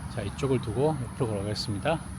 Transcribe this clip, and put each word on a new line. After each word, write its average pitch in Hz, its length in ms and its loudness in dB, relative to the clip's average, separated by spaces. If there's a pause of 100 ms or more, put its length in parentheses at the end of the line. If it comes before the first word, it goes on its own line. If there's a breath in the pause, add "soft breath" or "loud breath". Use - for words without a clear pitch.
(160)
자, 117 80 -2
이쪽을 127 380 2
두고 139 380 2
옆으로 120 280 -2
걸어가겠습니다. 104 720 0 (200)